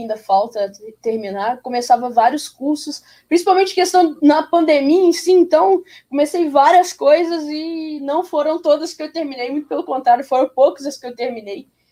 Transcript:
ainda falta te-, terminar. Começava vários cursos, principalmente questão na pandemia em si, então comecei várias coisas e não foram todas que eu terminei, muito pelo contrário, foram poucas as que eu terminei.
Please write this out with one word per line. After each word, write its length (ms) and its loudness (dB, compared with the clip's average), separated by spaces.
ainda 160 -8
falta 540 -2
te-, 280 -20
terminar. 600 -6
Começava 480 -2
vários 400 0
cursos, 540 -8
principalmente 460 2
questão 440 2
na 240 4
pandemia 600 2
em 80 4
si, 180 0
então 520 4
comecei 400 -2
várias 440 4
coisas 540 2
e 540 -8
não 220 -4
foram 360 -4
todas 360 -2
que 80 -12
eu 100 -12
terminei, 380 -8
muito 160 -6
pelo 160 -6
contrário, 420 0
foram 240 0
poucas 380 0
as 100 -12
que 80 -18
eu 100 -12
terminei. 520 -10